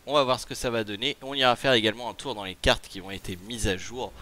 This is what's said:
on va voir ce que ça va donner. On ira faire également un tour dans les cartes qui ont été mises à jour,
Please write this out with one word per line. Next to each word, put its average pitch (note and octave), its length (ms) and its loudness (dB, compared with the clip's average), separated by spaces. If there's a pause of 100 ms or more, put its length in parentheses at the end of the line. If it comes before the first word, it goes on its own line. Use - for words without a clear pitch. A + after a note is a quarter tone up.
on C#3 80 0
va D3 80 6
voir B2+ 160 2
ce - 80 -10
que C3+ 80 -10
ça B2+ 160 -2
va A2+ 140 0
donner. G#2+ 380 -4
On C3+ 120 -8
ira B2+ 220 6
faire C3+ 160 4
également A2+ 360 2
un G2 60 -8
tour C3 200 -8
dans G#2 100 -8
les F#2 100 -8
cartes - 340 2
qui G2 120 -12
ont F#2 100 -10
été F#2+ 260 -8
mises G#2+ 300 -6
à F#2+ 100 2
jour, A2 460 -8